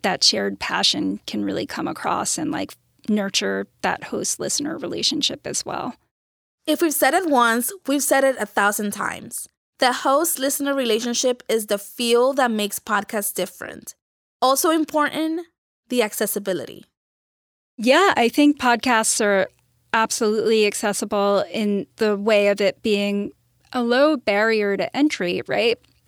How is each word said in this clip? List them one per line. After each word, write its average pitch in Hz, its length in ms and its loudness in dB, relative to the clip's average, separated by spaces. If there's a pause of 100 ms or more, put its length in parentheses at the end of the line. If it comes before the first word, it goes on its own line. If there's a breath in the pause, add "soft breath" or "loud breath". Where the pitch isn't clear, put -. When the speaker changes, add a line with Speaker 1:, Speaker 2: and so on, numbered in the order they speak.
Speaker 1:
that 185 220 0
shared 202 340 0
passion 196 680 -2
can 208 180 -6
really 190 220 -4
come - 200 -8
across - 500 -4
and, 160 140 -6
like, - 240 -8 (340)
nurture 196 600 -2 (140)
that - 220 -2
host-listener - 720 -4
relationship - 680 -4
as - 180 -6
well. - 300 -8 (720)
Speaker 2:
If 311 160 0
we've 320 100 2
said 277 220 2
it 359 160 0
once, 240 420 2 (140)
we've 277 160 0
said 277 220 4
it 269 160 2
a 208 60 -2
thousand 208 460 0
times. - 560 -8 (300)
The 254 140 4
host-listener 277 800 0
relationship 240 760 0
is 220 180 0
the - 120 0
fuel 240 540 2
that 262 180 2
makes 208 300 -2
podcasts 202 520 -4
different. - 600 -10 (480)
Also 269 280 4
important, 320 760 0 (420)
the 247 140 2
accessibility. 202 800 -4 (920)
Speaker 1:
Yeah, 277 400 4
I 233 120 4
think 294 300 4
podcasts 233 640 2
are 202 240 2 (440)
absolutely 220 720 2
accessible 202 880 0
in 208 340 -2 (100)
the 208 200 0
way 202 320 4
of 202 120 0
it 196 220 0
being 202 480 -2 (420)
a 254 100 -2
low 269 340 4
barrier 220 600 0
to 185 200 -4
entry, 202 500 0
right? 226 320 0 (300)